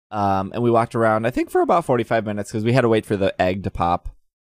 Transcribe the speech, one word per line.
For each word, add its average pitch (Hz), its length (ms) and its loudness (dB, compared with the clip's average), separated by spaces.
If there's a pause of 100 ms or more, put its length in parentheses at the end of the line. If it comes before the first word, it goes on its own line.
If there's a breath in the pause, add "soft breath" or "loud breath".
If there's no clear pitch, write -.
(100)
Um, 98 420 -2
and 117 120 -4
we 120 80 4
walked 117 240 0
around, 110 280 2
I 120 60 -2
think, 330 200 -4
for 370 100 0
about 214 240 2
forty-five 117 420 0
minutes 104 240 -6
'cause 107 140 -4
we 117 80 2
had 131 80 4
to 120 80 4
wait 110 180 2
for 107 100 -2
the 95 240 0
egg 92 220 0
to 92 80 -6
pop. 87 380 -2 (360)